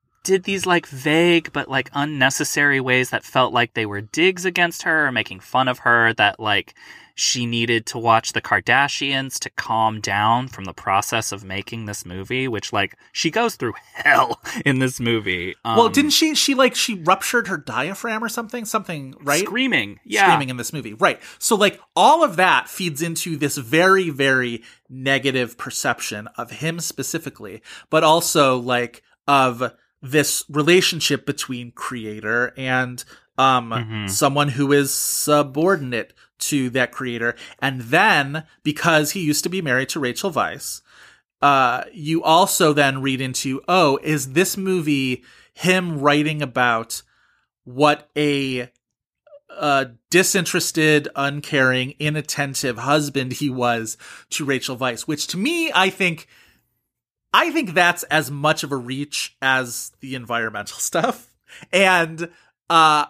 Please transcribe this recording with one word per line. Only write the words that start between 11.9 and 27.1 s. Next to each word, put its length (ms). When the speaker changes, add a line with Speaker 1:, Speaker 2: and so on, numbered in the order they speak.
Speaker 1:
movie, 400
which, 260
like, 240
she 180
goes 280
through 160
<laughs> 100
hell 460
in 140
this 220
movie. 640
Speaker 2:
Well, 220
Speaker 1:
Um, 60
Speaker 2:
didn't 200
she, 240
she, 180
like, 220
she 180
ruptured 540
her 80
diaphragm 640
or 60
something? 360
Something, 560
right? 240
Speaker 1:
Screaming. 600
Yeah. 240
Speaker 2:
Screaming 220
in 80
this 140
movie. 220
Right. 260
So, 160
like, 240
all 260
of 140
that 320
feeds 340
into 340
this 200
very, 540
very 520
negative 720
perception 800
of 160
him 260
specifically, 840